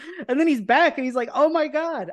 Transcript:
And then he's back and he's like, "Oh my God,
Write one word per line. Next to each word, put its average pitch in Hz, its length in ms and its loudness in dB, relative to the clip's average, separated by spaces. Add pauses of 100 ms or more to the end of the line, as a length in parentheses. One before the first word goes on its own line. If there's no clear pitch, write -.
(280)
And 254 100 2
then 330 80 4
he's 277 140 2
back 254 380 2
and 262 60 -4
he's 254 100 -4
like, 240 200 -2
"Oh 285 140 4
my 311 200 0
God, 302 440 -4